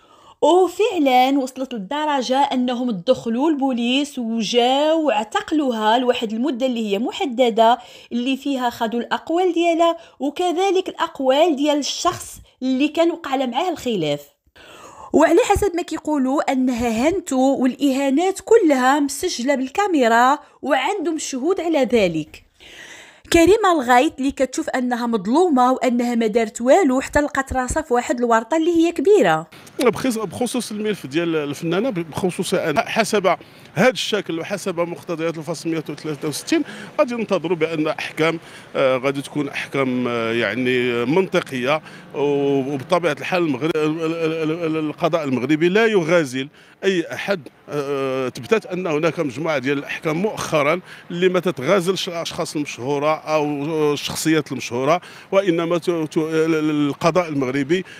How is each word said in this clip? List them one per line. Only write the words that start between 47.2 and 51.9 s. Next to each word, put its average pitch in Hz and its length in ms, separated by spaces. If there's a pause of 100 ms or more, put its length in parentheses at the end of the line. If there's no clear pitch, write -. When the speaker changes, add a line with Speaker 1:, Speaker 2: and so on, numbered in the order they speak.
Speaker 2:
آه، 135 600
تبتات 214 380
أن 185 200
هناك 160 340
مجموعة 151 380
ديال 139 200
الأحكام 156 440
مؤخرًا 160 580 (300)
اللي 180 180
ما 180 120
تتغازلش 175 680